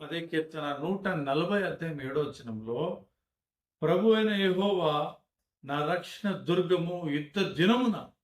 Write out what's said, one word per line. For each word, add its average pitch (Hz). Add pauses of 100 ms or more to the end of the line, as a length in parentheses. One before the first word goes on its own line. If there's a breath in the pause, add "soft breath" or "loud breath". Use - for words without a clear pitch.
అదే 165
కీర్తన 156
నూట 190
నలభై 170
అధ్యాయం 160
ఏడో 135
వచనంలో, 127 (760)
"ప్రభు 185
అయిన 220
యెహోవా 185 (480)
నా 147
రక్షణ 180
దుర్గము, 170
యుద్ధ 151
దినమున 190 (140)